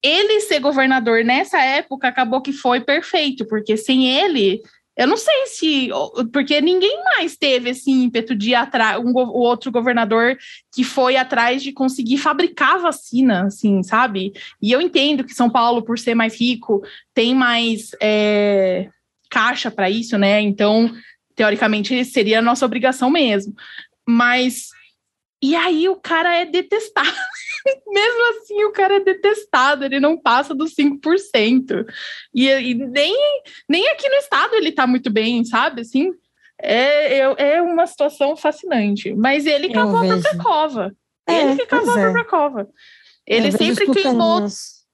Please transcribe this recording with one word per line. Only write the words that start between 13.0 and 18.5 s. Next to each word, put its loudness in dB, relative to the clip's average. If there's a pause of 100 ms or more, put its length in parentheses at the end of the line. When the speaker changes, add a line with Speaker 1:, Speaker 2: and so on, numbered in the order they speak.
Speaker 1:
assim, 0
sabe? -2 (280)
E 0
eu 2
entendo 0
que -12
São 2
Paulo, 2
por -4
ser -2
mais 0
rico, -2 (300)
tem 2
mais, 0 (100)
é, 2 (400)